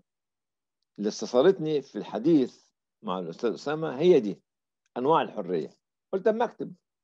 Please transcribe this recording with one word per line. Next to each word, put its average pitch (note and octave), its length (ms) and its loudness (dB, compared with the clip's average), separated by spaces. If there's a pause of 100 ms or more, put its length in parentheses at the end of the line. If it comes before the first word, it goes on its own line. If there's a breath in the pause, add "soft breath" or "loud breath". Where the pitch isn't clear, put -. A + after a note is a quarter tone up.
(1000)
اللي G#2 100 -4
استصارتني D3+ 760 2
في - 160 -12
الحديث G#2+ 720 0 (320)
مع F#2+ 160 -6
الأستاذ F2+ 360 -4
أسامة D#3 440 -8
هي E3 220 6
دي G2+ 220 -4 (540)
أنواع C#3 260 2
الحرية. F2+ 480 -6 (440)
قلت: F#3+ 120 -2
"أما A3+ 180 0
أكتب - 300 -8 (300)